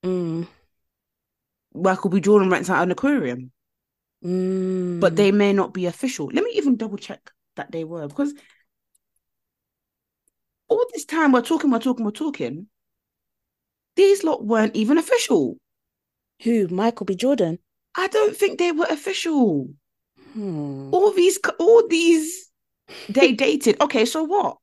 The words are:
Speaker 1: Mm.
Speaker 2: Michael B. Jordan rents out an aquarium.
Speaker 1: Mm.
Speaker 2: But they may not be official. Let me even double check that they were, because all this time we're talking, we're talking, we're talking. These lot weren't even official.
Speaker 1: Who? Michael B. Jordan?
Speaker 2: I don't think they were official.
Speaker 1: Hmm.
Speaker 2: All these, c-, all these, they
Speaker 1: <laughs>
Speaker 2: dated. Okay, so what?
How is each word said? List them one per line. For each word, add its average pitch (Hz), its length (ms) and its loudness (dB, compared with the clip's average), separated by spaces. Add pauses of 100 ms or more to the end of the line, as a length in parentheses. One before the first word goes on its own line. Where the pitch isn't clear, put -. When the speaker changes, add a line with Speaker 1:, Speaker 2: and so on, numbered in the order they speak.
Speaker 1:
Mm. 175 420 -4 (1300)
Speaker 2:
Michael 185 360 0
B. 190 100 2
Jordan 196 300 4
rents 175 180 0
out 170 140 2
an 180 80 0
aquarium. 151 600 -2 (720)
Speaker 1:
Mm. 185 800 -4
Speaker 2:
But 170 160 2
they 196 160 4
may 202 220 4
not 196 180 0
be 185 140 -4
official. 175 400 -6
Let 349 180 -2
me 480 100 -4
even 285 220 0
double 214 220 -8
check - 320 -16 (260)
that - 160 -12
they 165 120 -6
were, 160 240 -10
because 285 260 -4 (2250)
all 466 240 2
this 466 120 -12
time 302 280 2
we're 247 100 4
talking, 311 280 -2
we're 233 80 0
talking, 247 260 -4
we're 208 60 -2
talking. 196 560 -8 (1300)
These 392 280 4
lot 320 200 -2
weren't 220 320 2
even 220 220 2
official. 247 580 0 (880)
Speaker 1:
Who? 226 260 0
Michael 202 380 -2
B. 196 80 -2
Jordan? 185 440 0 (380)
Speaker 2:
I 370 120 -2
don't 427 280 0
think 392 220 -2
they 349 120 0
were 320 180 -2
official. 285 800 -2 (640)
Speaker 1:
Hmm. 147 580 -8
Speaker 2:
All 403 200 2
these, 381 320 2
c-, - 140 -4
all 453 300 6
these, 330 600 0 (580)
they 262 240 4
Speaker 1:
<laughs> - 0 -
Speaker 2:
dated. 254 480 2
Okay, 285 240 2
so 311 200 -4
what? 359 380 -2